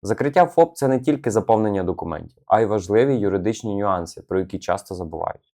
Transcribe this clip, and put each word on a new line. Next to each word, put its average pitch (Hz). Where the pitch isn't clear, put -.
Закриття 139
фоп — 165
це 139
не 131
тільки 135
заповнення 107
документів, 82
а 110
й 113
важливі 107
юридичні 101
нюанси, 95
про 95
які 92
часто -
забувають. 82